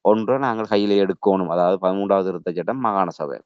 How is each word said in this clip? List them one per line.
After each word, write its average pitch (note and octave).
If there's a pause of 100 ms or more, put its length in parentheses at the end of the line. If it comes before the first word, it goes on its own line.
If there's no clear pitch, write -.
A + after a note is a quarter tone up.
ஒன்றை A2
நாங்கள் A#2
கையில G2+
எடுக்கணும். F#2+
அதாவது, F2
பதிமூன்றாவது G2
திருத்த F2+
சட்டம், F2+
மாகாண G2
சபை. C#2+